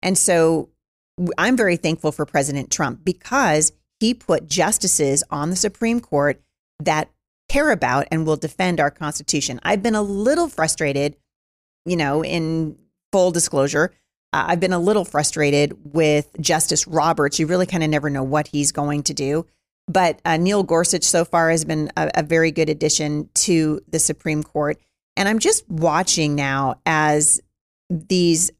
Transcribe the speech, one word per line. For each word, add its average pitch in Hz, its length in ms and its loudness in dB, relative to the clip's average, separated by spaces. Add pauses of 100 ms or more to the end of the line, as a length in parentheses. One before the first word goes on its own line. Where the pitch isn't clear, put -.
And 185 160 0
so 165 520 2 (460)
w-, 175 220 -4
I'm 226 180 2
very 196 200 2
thankful 160 340 -2
for 147 160 -4
President 143 460 -2
Trump 139 320 -4
because 185 680 0 (300)
he 233 140 2
put 165 340 -2
justices 156 800 0
on 151 200 -4
the 185 40 -2
Supreme 226 460 -2
Court 143 420 -2 (380)
that 156 280 -2 (400)
care 294 220 2
about 143 400 0
and 160 160 -2
will 156 80 2
defend 170 460 -2
our 143 100 2
Constitution. 147 720 -6
I've 190 180 0
been 220 140 0
a 214 80 0
little 220 460 0
frustrated, 147 680 -2 (720)
you 180 80 -2
know, 151 300 0
in 160 540 -4 (340)
full 185 180 4
disclosure, 147 640 0 (400)
uh, 151 160 -2
I've 175 100 0
been 185 140 0
a 175 80 0
little 175 240 2
frustrated 147 920 0
with 151 360 2 (100)
Justice 156 480 0
Roberts. 156 500 0
You 156 80 2
really 180 180 2
kinda 165 220 -2
never 151 240 0
know 135 140 -2
what 147 240 -2
he's 143 240 -2
going 147 320 -4
to 147 100 -4
do. 143 320 -4 (400)
But, 175 380 2
uh, 165 120 0
Neil 190 280 2
Gorsuch 170 400 0
so 170 200 2
far 165 260 2
has 160 140 0
been 156 320 -4
a, 160 200 -2
a 165 80 0
very 160 260 2
good 156 180 0
addition 151 680 -2
to 156 520 0
the 160 140 -4
Supreme 151 420 -2
Court. 151 380 -4 (360)
And 196 120 0
I'm 220 100 0
just 415 320 0
watching 160 640 0
now 139 520 -2
as 151 540 2 (480)
these 170 720 2